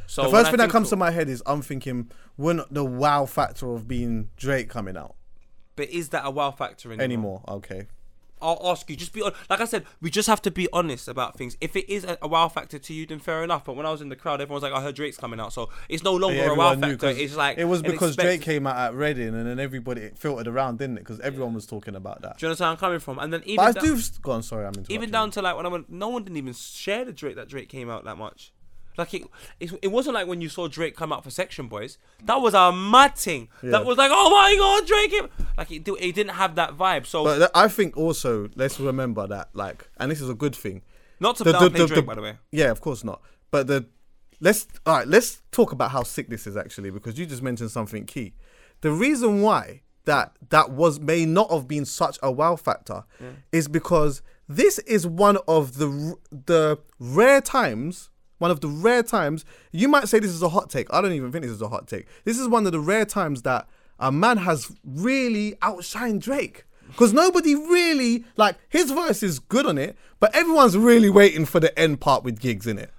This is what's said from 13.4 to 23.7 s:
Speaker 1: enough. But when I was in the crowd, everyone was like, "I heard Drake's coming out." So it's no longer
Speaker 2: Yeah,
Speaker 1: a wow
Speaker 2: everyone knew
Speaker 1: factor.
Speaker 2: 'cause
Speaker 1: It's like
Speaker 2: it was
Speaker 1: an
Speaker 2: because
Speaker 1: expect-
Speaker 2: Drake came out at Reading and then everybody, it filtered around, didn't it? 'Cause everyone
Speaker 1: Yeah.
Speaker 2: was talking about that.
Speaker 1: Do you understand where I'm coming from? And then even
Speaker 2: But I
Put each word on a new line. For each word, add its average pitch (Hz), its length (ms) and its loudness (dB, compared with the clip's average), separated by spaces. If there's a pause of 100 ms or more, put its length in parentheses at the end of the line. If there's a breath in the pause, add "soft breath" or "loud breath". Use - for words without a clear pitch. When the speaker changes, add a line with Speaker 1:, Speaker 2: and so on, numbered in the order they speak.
Speaker 1:
enough. 165 220 -4
But 131 120 -12
when 147 100 -8
I 156 40 -4
was 151 120 -8
in 139 80 -14
the 131 40 -12
crowd, 143 280 -6
everyone 143 180 -8
was - 20 -6
like, 139 160 -4
"I 135 40 -2
heard 143 120 -8
Drake's 143 220 -8
coming 113 240 -10
out." 107 140 -10
So 113 160 -8 (180 loud breath)
it's 160 160 -6
no 190 100 2
longer 180 220 0
Speaker 2:
Yeah, 135 140 0
Speaker 1:
a 147 40 0
wow 170 180 4
Speaker 2:
everyone 135 80 -2
knew 143 180 -2
Speaker 1:
factor. 143 160 -4
Speaker 2:
'cause 120 40 -6
Speaker 1:
It's 143 160 -6
like 143 220 -2
Speaker 2:
it 170 80 -2
was 175 160 0
Speaker 1:
an 165 100 -2
Speaker 2:
because 165 200 -2
Speaker 1:
expect- 175 160 0
Speaker 2:
Drake 175 160 0
came 147 240 -2
out 131 100 -4
at 123 180 -2
Reading 131 340 -2
and 113 180 -4
then 123 120 -6
everybody, 127 440 -8
it 107 160 -16
filtered 120 300 -6
around, 123 320 -2
didn't 131 180 -6
it? 90 80 -16
'Cause 110 140 -14
everyone 131 320 -8
Speaker 1:
Yeah. 113 40 -8
Speaker 2:
was 104 100 -12
talking 104 300 -14
about 98 240 -14
that. - 160 -14
Speaker 1:
Do - 80 -10
you 160 60 -2
understand 170 160 -2
where 160 60 2
I'm 165 60 -8
coming 175 220 -2
from? 131 200 -12
And 156 120 -8
then 165 140 -8
even 202 100 -6
Speaker 2:
But 190 120 6
I 240 40 6